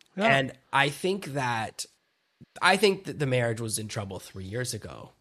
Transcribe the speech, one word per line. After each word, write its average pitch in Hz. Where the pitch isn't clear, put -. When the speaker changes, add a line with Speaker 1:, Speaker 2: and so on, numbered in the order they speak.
Speaker 1:
Yeah. 196
Speaker 2:
And 135
I 139
think 180
that, 120
I 185
think 190
that 143
the 147
marriage 120
was 110
in 107
trouble 98
three 95
years 120
ago 76